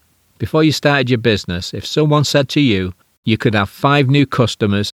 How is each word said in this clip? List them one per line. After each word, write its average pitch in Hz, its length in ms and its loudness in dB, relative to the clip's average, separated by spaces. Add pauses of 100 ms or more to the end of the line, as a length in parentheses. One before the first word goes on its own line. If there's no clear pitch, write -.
(380)
Before 156 260 0
you 156 80 4
started 139 380 0
your 123 80 2
business, 98 560 -2
if 101 120 -10
someone 151 380 0
said 143 260 0
to 156 100 0
you, 95 340 0 (300)
"You 110 120 0
could 110 180 0
have 101 140 0
five 139 400 0
new 143 160 2
customers 104 720 -2